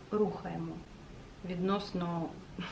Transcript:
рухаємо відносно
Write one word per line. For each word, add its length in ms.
рухаємо 600
відносно 840